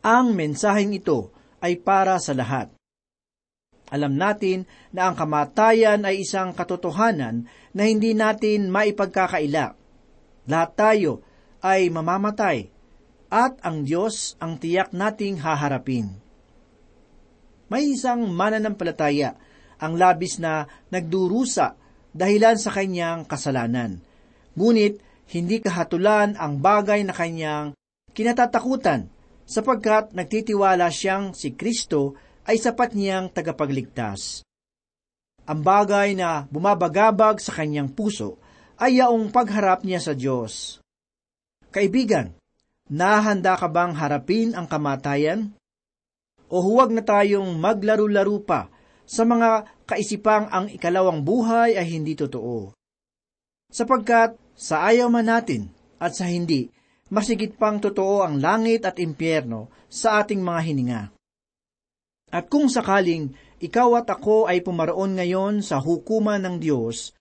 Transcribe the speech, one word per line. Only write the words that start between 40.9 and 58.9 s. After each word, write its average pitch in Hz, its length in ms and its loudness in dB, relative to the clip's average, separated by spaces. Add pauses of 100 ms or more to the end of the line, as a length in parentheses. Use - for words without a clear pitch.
Kaibigan, 196 640 0 (560)
nahanda 196 640 2
ka 180 160 -2
bang 175 240 0
harapin 180 600 -2
ang 175 120 -6
kamatayan? 147 880 -2 (960)
O 180 120 0
huwag 226 280 4
na 226 120 0
tayong 202 560 2
maglaro-laro 208 840 2
pa 127 240 -2 (400)
sa - 160 -2
mga 226 440 4 (200)
kaisipang 208 640 0
ang 190 200 -2
ikalawang 180 520 0
buhay 226 560 2
ay 175 80 -2 (120)
hindi 151 200 -6
totoo. 120 560 -8 (960)
Sapagkat 226 640 2 (200)
sa 160 320 -2
ayaw 240 240 4
man 233 200 2
natin 147 400 -2 (280)
at 170 160 -4
sa 180 120 -4
hindi, 170 440 -2 (400)
masigit 214 480 -2
pang 208 240 0
totoo 196 400 0
ang 151 160 0
langit 220 480 2
at - 120 -6